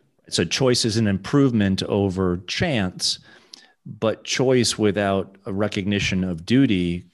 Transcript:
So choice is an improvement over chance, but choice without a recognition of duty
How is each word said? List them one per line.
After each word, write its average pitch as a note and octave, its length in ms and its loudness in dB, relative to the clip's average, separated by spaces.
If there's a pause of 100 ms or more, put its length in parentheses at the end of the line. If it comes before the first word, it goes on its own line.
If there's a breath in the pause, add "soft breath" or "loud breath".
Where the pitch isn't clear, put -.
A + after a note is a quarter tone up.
(280)
So - 160 0
choice B2 400 2
is G#2+ 120 0
an A2 120 2
improvement G2+ 720 2
over F#2 640 0
chance, A#2 720 -2 (640 loud breath)
but A2 380 -4
choice B2+ 560 0
without G2 580 0 (100)
a G2+ 60 -8
recognition G2+ 680 -2
of F2+ 240 -6
duty F#2 680 2